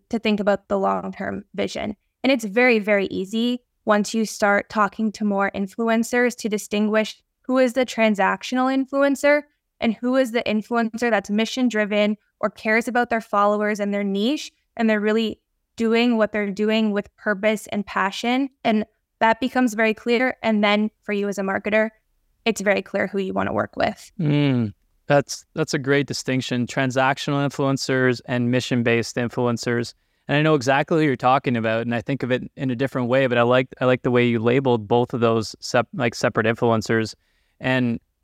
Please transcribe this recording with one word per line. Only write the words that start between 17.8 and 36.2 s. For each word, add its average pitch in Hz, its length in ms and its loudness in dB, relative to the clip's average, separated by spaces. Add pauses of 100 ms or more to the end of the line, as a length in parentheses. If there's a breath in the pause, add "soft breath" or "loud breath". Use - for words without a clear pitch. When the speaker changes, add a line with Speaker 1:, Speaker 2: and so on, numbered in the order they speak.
Speaker 1:
passion. 233 640 -2 (160)
And 214 220 0 (320)
that 226 220 2
becomes 254 340 0
very 220 180 2
clear. 240 500 0
And 214 220 2
then 208 260 2 (120)
for 208 100 -6
you 202 160 0
as 196 80 -4
a 202 60 -4
marketer, 208 480 0 (560)
it's 220 160 -2
very 196 180 2
clear 196 280 -4
who 196 100 -4
you 190 160 -4
wanna 196 180 -2
work - 240 -4
with. - 420 -4
Speaker 2:
Mm, 143 540 2 (340)
that's, - 380 0 (100)
that's 156 200 -4
a 160 40 -2
great 139 280 0
distinction, 127 600 -4
transactional 135 800 0
influencers 131 800 0
and 123 260 -2
mission-based 120 640 0
influencers. 120 760 -2 (360)
And 139 100 0
I - 20 2
know 156 140 4
exactly 143 480 2
who - 20 2
you're 135 120 2
talking 131 420 2
about, 113 240 0
and 120 120 -4
I 117 60 -2
think 135 220 -6
of 123 100 -2
it 123 240 -2
in 139 140 -4
a 120 60 -4
different 127 320 -2
way, 131 180 2
but 120 100 0
I 120 60 4
like, 127 260 2 (140)
I - 20 2
like 127 160 2
the 131 100 -2
way 123 160 4
you 117 120 2
labeled 120 500 0
both 120 240 2
of 123 80 -4
those 113 400 0
sep-, - 320 -2
like, 123 220 -2
separate 117 320 0